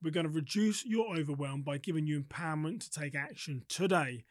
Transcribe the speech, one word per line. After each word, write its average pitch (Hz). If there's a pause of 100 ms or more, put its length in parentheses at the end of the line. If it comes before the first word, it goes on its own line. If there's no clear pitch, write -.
we're 160
gonna 165
reduce 208
your 220
overwhelm 143
by 143
giving 156
you 151
empowerment 160
to -
take 147
action 143
today, 156